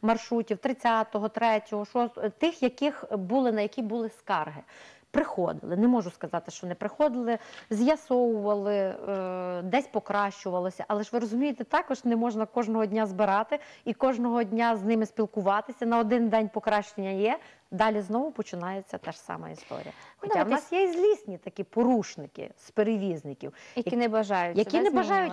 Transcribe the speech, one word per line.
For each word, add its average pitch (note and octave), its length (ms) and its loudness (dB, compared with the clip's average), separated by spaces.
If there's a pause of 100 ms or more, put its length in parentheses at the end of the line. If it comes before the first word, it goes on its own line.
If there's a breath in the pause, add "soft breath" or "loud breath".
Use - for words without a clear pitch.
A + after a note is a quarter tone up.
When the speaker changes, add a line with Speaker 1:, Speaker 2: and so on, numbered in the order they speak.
Speaker 1:
маршрутів A3+ 560 0
тридцятого, A3 720 0
третього, G#3+ 560 0
шостого, A#3+ 440 -2
тих, E4 340 -2
яких C#4 480 0
були, A3 400 0
на G#3+ 100 0
які G#3+ 200 -4
були A3+ 280 -4
скарги. D#3 520 -4 (500 loud breath)
Приходили, F3 680 -2
не A3 100 6
можу A3+ 240 2
сказати, E3 400 -6
що - 160 -12
не F3 80 -6
приходили, A#3+ 600 0 (320 loud breath)
з'ясовували, A3 1040 2
е, F#3 880 -4
десь A#3+ 240 0
покращувалося. G3 1000 -4
Але G#3 160 -2
ж G#3 100 -10
ви A#3+ 60 2
розумієте, A#3 440 -2
також D4 420 -2
не A#3 100 2
можна A3+ 300 0
кожного A3 400 0
дня G#3+ 200 0
збирати G3+ 540 0 (260 loud breath)
і A#3 80 -2
кожного A#3+ 500 0
дня A3+ 340 0
з F#3+ 60 -4
ними A3 220 2
спілкуватися. G#3 800 -2
На A#3 140 4
один A#3 300 4
день A3 200 4
покращення G#3 600 -2
є, G#3 300 0 (320 loud breath)
далі G#3 300 2
знову A#3 300 -2
починається F#3+ 680 -8
та D#3+ 140 -10
ж - 80 -12
сама E3 300 -10
історія. - 360 -12
Speaker 2:
Ну, D3+ 80 -14 (240 loud breath)
Speaker 1:
Хоча G#4 160 -4
в F4 120 4
Speaker 2:
давайте A3 60 0
Speaker 1:
нас D4 200 -2
є F4+ 120 4
і F#4 80 2
злісні F4 460 2
такі - 260 -10
порушники A3 960 -2
з - 140 -20
перевізників, F#3+ 840 -2 (220 loud breath)
Speaker 2:
Які A#3+ 140 -4
Speaker 1:
які, A#3+ 80 -2
Speaker 2:
не A#3+ 100 2
бажають G3 500 0
Speaker 1:
які A3 140 2
Speaker 2:
себе E4+ 120 2
Speaker 1:
не G4+ 60 4
бажають F#4 440 2